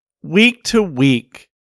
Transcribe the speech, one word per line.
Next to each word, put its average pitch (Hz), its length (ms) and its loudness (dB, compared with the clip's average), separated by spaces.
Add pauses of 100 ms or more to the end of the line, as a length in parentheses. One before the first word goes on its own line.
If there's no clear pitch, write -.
(220)
week 214 420 0
to 220 180 -2
week, 131 680 -4 (260)